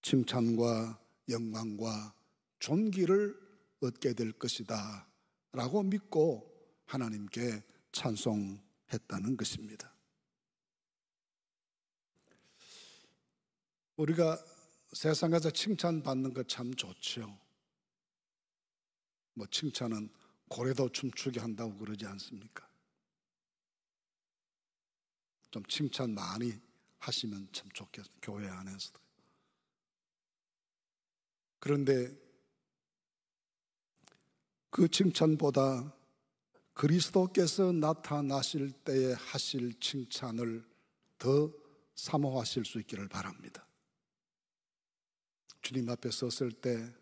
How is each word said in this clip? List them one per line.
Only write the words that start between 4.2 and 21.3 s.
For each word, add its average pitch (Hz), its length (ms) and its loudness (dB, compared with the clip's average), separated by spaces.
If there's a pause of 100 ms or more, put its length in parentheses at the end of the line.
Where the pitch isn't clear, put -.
것이다 107 760 -6 (440)
라고 127 320 0
믿고 160 680 2 (340)
하나님께 113 760 -4 (280)
찬송했다는 104 1500 -4
것입니다. - 560 -8 (4000)
우리가 160 480 4 (480)
세상에서 160 600 4
칭찬받는 147 840 0
거 127 100 -4
참 123 300 -4
좋죠. 101 680 -8 (1900)
뭐 107 140 -8
칭찬은 113 600 -4 (380)
고래도 127 420 0
춤추게 123 500 -4